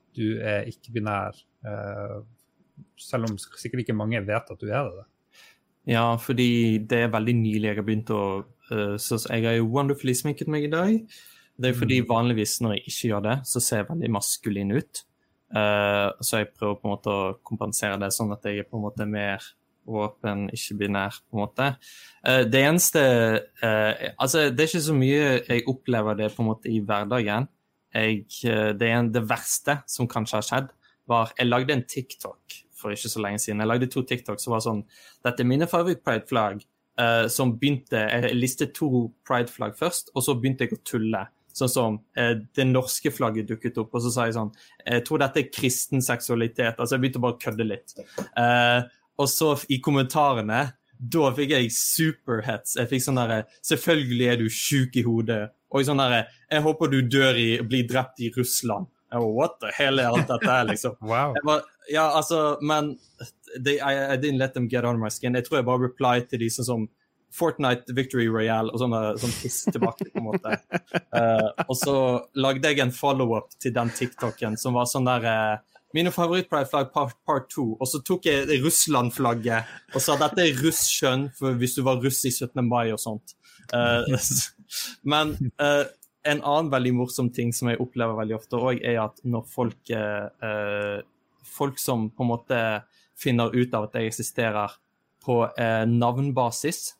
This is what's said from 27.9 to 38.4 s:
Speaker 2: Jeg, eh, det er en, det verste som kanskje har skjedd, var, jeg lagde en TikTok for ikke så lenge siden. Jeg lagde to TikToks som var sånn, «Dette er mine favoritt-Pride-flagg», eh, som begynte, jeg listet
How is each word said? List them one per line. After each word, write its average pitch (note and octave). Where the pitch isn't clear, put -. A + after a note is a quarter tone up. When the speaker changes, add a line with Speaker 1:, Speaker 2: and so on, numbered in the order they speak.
Speaker 2:
Jeg, A2
eh, G#2+
det A2+
er A#2
en, A#2
det A#2
verste A#2+
som -
kanskje G#2+
har -
skjedd, C3
var, A#2
jeg B2
lagde C3
en B2+
TikTok -
for -
ikke A2+
så A2
lenge G2+
siden. G#2
Jeg A2
lagde B2
to C3
TikToks B2
som B2
var A2
sånn, G#2+
«Dette B2
er B2
mine C#3
favoritt-Pride-flagg», B2
eh, A#2
som B2+
begynte, C3+
jeg A#2+
listet B2+